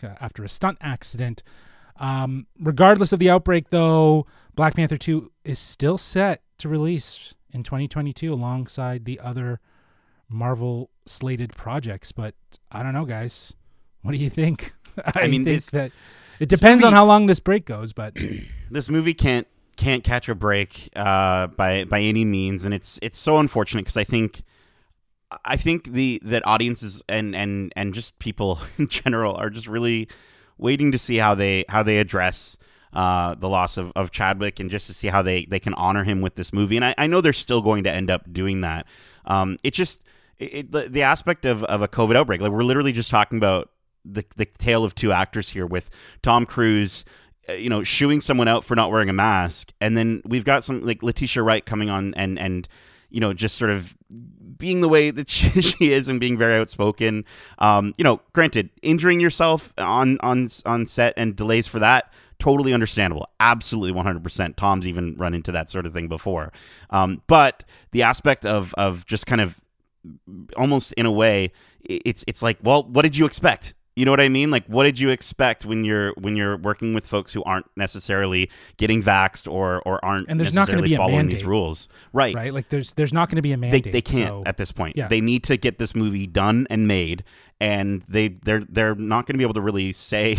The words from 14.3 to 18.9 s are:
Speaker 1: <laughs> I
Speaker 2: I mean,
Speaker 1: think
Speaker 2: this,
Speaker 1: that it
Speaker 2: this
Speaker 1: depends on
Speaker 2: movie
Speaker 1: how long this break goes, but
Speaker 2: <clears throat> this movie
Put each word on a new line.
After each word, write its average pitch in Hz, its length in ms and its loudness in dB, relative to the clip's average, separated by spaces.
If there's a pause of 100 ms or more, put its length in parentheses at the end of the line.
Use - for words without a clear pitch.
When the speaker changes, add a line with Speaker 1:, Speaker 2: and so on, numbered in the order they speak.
Speaker 1:
<laughs> - 80 -
I 185 180 -2
Speaker 2:
I - 40 2
mean, 254 180 2
Speaker 1:
think 151 120 2
Speaker 2:
this, 139 100 -6
Speaker 1:
that 139 240 -4 (480)
it - 100 -2
Speaker 2:
this 175 100 6
Speaker 1:
depends 233 240 10
on 233 80 10
Speaker 2:
movie 202 60 10
Speaker 1:
how 208 80 12
long 208 220 8
this 185 120 4
break 202 260 0
goes, 107 280 -10
but 107 240 -10 (260)
Speaker 2:
<clears throat> - 280 -14
this 139 180 -6
movie 160 240 2